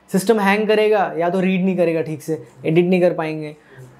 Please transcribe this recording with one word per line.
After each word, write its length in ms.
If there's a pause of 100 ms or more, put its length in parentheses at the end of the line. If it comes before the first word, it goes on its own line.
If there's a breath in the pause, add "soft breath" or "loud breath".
(120 soft breath)
System 280
hang 280
करेगा 500
या 120
तो 100
read 260
नहीं 120
करेगा 240
ठीक 200
से, 220 (220 loud breath)
edit 200
नहीं 160
कर 120
पाएंगे। 420 (440 loud breath)